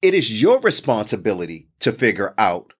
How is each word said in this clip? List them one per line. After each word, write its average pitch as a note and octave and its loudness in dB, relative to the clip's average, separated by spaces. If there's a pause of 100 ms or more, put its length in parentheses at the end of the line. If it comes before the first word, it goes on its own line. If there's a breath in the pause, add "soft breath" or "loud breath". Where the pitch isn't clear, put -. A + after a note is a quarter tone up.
it F#3 4
is A2+ 0
your A#3 4
responsibility G#2 -2 (120)
to A#2+ 0
figure G2 -2
out G2+ 0